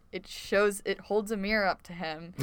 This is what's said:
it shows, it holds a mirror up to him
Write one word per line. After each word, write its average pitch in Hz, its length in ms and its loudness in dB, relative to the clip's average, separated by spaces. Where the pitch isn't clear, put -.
it 190 160 -8
shows, 202 580 2
it 196 160 0
holds 208 300 0
a 220 60 -2
mirror 202 300 2
up - 160 0
to 180 100 -16
him 170 500 -8